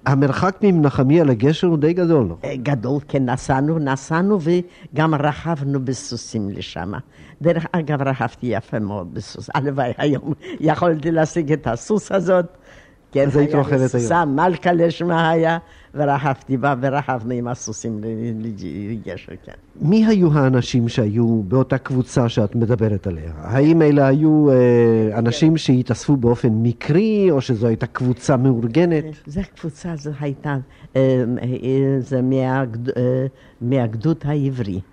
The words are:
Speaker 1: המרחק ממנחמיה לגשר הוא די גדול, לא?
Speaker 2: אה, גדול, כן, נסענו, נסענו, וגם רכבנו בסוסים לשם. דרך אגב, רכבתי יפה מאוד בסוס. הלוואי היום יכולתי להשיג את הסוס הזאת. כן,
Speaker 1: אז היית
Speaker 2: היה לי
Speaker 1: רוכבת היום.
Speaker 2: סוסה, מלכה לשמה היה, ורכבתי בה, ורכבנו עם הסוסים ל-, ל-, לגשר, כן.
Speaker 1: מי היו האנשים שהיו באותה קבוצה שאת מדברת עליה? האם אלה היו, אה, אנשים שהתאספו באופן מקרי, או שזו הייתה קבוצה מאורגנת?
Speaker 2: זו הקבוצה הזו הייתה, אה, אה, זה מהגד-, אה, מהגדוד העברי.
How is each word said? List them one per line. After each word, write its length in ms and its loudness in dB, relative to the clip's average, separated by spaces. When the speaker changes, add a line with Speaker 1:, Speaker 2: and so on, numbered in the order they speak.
Speaker 1:
המרחק 560 0
ממנחמיה 600 4
לגשר 420 2
הוא 120 2
די 140 2
גדול, 340 2
לא? 180 -6
Speaker 2:
אה, 120 -8
גדול, 520 -2
כן, 220 0
נסענו, 480 -2
נסענו, 640 -2
וגם 720 -2
רכבנו 720 -2
בסוסים 680 -6
לשם. 420 -10
דרך 300 0
אגב, 300 -2
רכבתי 440 -4
יפה 320 -4
מאוד 360 -6
בסוס. 400 -14
הלוואי 440 -2
היום 340 -2
יכולתי 500 0
להשיג 420 0
את 140 -4
הסוס 460 -4
הזאת. 340 2
כן, 140 2
Speaker 1:
אז 100 0
היית 120 4
Speaker 2:
היה 80 0
לי 60 4
Speaker 1:
רוכבת 180 0
היום. 80 2
Speaker 2:
סוסה, 360 0
מלכה 480 0
לשמה 580 0
היה, 280 2
ורכבתי 640 -2
בה, 240 0
ורכבנו 540 -4
עם 140 -4
הסוסים 540 -8
ל-, 40 -8
ל-, 840 -8
לגשר, 400 -12
כן. 80 -20
Speaker 1:
מי 260 4
היו 320 4
האנשים 500 2
שהיו 540 0
באותה 360 0
קבוצה 500 -2
שאת 260 0
מדברת 520 0
עליה? 320 -8
האם 440 2
אלה 240 6
היו, 440 4
אה, 680 4
אנשים 380 4
שהתאספו 600 0
באופן 320 2
מקרי, 840 2
או 100 2
שזו 260 -2
הייתה 200 0
קבוצה 500 0
מאורגנת? 680 2
Speaker 2:
זו 140 -8
הקבוצה 520 -10
הזו 180 -10
הייתה, 360 -6
אה, 280 4
אה, 580 0
זה 220 -2
מהגד-, 640 -2
אה, 380 0
מהגדוד 640 0
העברי. 560 -2